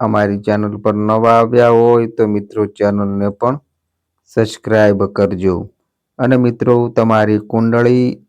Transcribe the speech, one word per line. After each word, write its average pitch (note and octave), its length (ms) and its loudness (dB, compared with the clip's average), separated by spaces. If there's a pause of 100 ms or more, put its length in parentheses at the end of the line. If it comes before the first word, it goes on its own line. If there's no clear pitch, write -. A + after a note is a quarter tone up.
અમારી G#2 380 -2
ચેનલ G#2 380 -4
પર G#2 180 -2
નવા A2 360 0
આવ્યા A#2 380 2
હોય A#2 380 2
તો A2+ 200 -2
મિત્રો, G#2 400 -4
ચેનલને G2+ 640 -4
પણ B2 320 -4 (640)
સબસ્ક્રાઇબ G#2+ 800 0
કરજો. F#2+ 640 -2 (480)
અને C3 180 0
મિત્રો, A#2+ 520 0
તમારી A2 500 2
કુંડળી A#2 920 0